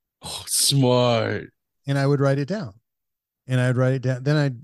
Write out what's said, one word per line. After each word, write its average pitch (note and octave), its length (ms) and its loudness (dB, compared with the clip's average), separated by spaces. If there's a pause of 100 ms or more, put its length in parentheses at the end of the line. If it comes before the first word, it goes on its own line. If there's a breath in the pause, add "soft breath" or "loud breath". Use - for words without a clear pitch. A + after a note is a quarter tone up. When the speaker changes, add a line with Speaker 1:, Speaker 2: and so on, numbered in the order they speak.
(240)
Speaker 1:
Oh, - 240 -12
smart. B2 1040 2 (360)
Speaker 2:
And C#3 120 0
I C3+ 80 2
would C#3+ 120 2
write C#3 200 2
it C3+ 80 -4
down. F#3 260 -8 (760)
And B2+ 140 0
I'd B2+ 160 0
write B2+ 160 2
it C3 80 -4
down. B2+ 220 -4
Then D3 140 2
I, C#3+ 140 0 (120)